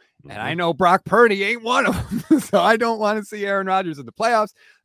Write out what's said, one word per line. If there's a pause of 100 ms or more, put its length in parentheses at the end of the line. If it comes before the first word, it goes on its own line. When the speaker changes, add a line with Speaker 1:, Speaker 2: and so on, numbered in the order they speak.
(280)
Speaker 1:
And
I
Speaker 2:
Mm-hmm.
Speaker 1:
know
Brock
Purdy
ain't
one
of (320)
them.
<laughs>
So
I
don't
wanna
see
Aaron
Rodgers
in
the
playoffs, (320)